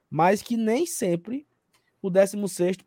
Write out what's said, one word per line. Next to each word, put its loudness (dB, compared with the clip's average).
mas 2
que -6
nem 0
sempre -4
o -4
décimo 2
sexto -2